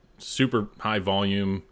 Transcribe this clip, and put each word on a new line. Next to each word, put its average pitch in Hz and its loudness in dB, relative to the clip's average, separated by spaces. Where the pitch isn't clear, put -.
super 120 0
high 110 0
volume, 98 0